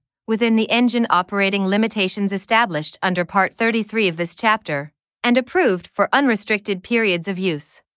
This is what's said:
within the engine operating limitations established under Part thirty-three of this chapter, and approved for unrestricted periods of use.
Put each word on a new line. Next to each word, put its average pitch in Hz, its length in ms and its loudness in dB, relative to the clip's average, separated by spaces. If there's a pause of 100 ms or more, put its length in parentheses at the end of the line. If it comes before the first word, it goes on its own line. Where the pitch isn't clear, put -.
(280)
within 220 260 2
the 220 160 2
engine 240 400 2
operating 196 560 0
limitations 202 680 -2
established 196 680 -2
under 180 220 0
Part 190 300 0
thirty-three 220 520 0
of 170 100 -2
this 170 200 -6
chapter, 156 560 -2 (320)
and 240 120 4
approved 254 520 0
for - 240 0
unrestricted 214 720 0
periods 208 420 0
of 185 140 -4
use. 165 420 -4 (140)